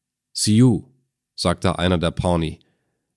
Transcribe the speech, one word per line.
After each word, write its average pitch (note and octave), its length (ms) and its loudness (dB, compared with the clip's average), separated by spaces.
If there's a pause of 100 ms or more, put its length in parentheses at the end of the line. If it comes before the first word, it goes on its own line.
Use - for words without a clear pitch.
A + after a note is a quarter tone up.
(320)
„Sioux“, A2 520 2 (500)
sagte F2 440 -2
einer F2+ 180 0
der E2 140 -2
Pawnee, E2 480 -2 (580)